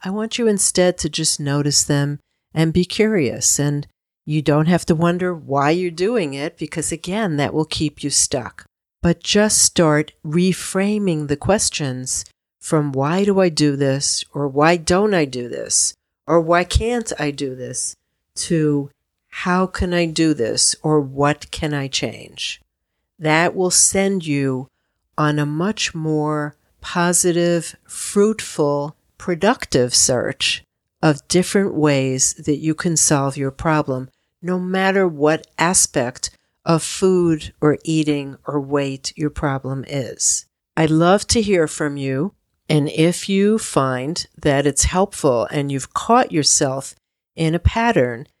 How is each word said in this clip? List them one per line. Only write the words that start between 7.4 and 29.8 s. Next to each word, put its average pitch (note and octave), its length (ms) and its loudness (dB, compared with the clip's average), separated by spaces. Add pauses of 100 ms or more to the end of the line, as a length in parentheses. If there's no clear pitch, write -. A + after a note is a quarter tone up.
will D#3 140 -2
keep D3+ 380 -4
you C#3 80 -4
stuck. - 540 -4 (360)
But E3+ 220 2
just G#3 340 2
start D3+ 560 2 (100)
reframing F#3 1040 0
the C#3+ 80 0
questions C#3 880 -2 (340)
from D3 320 0
"Why D3+ 340 0
do G3 140 2
I F#3 100 4
do D3 260 2
this?" C#3 480 0 (100)
or C#3+ 140 -4
"Why D3+ 300 2
don't F#3+ 380 2
I D#3 100 2
do B2 240 -8
this?" - 460 -4 (320)
or E3 120 4
"Why E3+ 240 2
can't A3+ 560 0
I D3 120 -2
do C#3 240 -6
this?" B2+ 400 -10 (400)
to D3+ 560 0 (380)
"How F#3 360 0
can F3+ 300 -2
I F3 100 2
do D#3+ 300 2
this?" A2 480 0
or D#3 180 4
"What C#3+ 480 -2
can D3+ 240 -4
I C#3 140 -4
change?" - 760 -8 (560)
That D#3 380 2
will F3+ 160 0
send G3 560 0
you C3+ 400 -2 (500)
on D3+ 220 0
a D3 60 0
much E3 500 -4
more D3+ 600 -2 (260)
positive, F3 920 0 (100)
fruitful, D#3 1120 -2 (220)
productive D#3+ 800 0